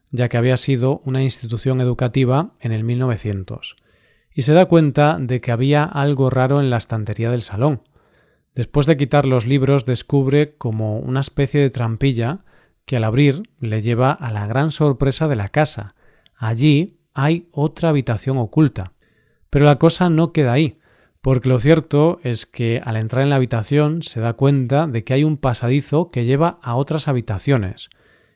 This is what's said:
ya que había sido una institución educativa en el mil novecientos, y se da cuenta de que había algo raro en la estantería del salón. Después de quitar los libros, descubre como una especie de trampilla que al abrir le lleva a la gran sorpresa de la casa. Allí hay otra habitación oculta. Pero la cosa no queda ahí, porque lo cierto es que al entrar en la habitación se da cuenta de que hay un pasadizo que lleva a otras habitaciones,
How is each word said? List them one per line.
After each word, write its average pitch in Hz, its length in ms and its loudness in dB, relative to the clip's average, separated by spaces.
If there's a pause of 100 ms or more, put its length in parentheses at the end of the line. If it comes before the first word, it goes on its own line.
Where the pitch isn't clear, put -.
(140)
ya 123 140 0
que - 80 -2
había 123 200 2
sido 131 480 -2
una 131 200 -2
institución 127 560 -4
educativa 127 800 0
en 117 100 -4
el 110 140 -2
mil 120 160 -2
novecientos, 104 760 -6 (580)
y 143 100 -4
se 135 100 2
da 180 140 6
cuenta 156 540 2
de 123 200 -4
que 127 100 -6
había 139 320 2
algo 139 480 0
raro 127 300 2
en 135 100 0
la 120 60 0
estantería 110 560 -4
del 120 100 -2
salón. 120 400 -2 (720)
Después 131 320 0
de 156 100 4
quitar 135 300 2
los 127 180 2
libros, 131 420 2
descubre 139 680 0
como 110 440 -4
una 131 180 -4
especie 143 420 -2
de 139 100 2
trampilla 120 720 -2 (420)
que 131 100 -4
al 113 60 0
abrir 135 400 2 (160)
le 110 240 -4
lleva 120 300 0
a 127 180 -6
la 104 160 -4
gran 135 240 0
sorpresa 143 560 0
de 147 80 0
la 101 140 -4
casa. 113 480 -4 (400)
Allí 139 640 0 (120)
hay 160 380 -2
otra 156 380 -2
habitación 131 500 -2
oculta. 120 540 0 (580)
Pero 143 140 4
la 147 160 6
cosa 170 300 2
no 160 220 2
queda 131 200 2
ahí, 147 260 0 (440)
porque 131 260 0
lo 127 100 4
cierto 151 640 2
es 120 240 -4
que 117 380 -2
al 113 120 -4
entrar 110 280 -2
en 143 60 2
la 139 60 2
habitación 139 680 0
se - 180 -8
da 113 140 -2
cuenta 139 520 2
de 117 160 -4
que 131 120 -4
hay 143 100 2
un 156 140 0
pasadizo 139 720 -2
que 120 120 -2
lleva 139 380 0
a 120 140 -4
otras 143 320 -4
habitaciones, 113 840 -2 (460)